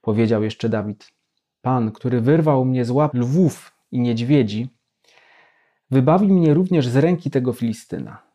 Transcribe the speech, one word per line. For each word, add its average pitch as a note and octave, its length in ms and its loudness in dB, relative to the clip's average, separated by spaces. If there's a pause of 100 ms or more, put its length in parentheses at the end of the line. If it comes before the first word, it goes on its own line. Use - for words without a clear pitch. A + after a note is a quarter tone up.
Powiedział A2 420 0
jeszcze G#2+ 260 -4
Dawid: G#2+ 440 -6 (500)
„Pan, B2 300 -2
który B2 280 -4
wyrwał C#3+ 440 2
mnie B2+ 200 0
z A#2 60 -6
łap C#3+ 240 0
lwów C3 580 0 (180)
i B2 100 -4
niedźwiedzi, A#2+ 680 0 (1200)
wybawi D3+ 360 2
mnie E3+ 280 4
również E3 340 0
z A#2+ 80 -2
ręki D#3+ 340 0
tego B2+ 220 -2
Filistyna”. - 720 -8 (120)